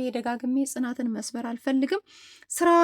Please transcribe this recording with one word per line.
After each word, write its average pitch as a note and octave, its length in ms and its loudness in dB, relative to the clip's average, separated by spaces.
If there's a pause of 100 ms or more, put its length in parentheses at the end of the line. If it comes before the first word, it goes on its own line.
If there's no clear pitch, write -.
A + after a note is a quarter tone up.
(120)
ደጋግሜ B3 560 -2
ጽናትን A#3+ 440 -4
መስበር A#3 360 -8
አልፈልግም፣ C4+ 560 -2 (480)
ስራዋ E4+ 320 6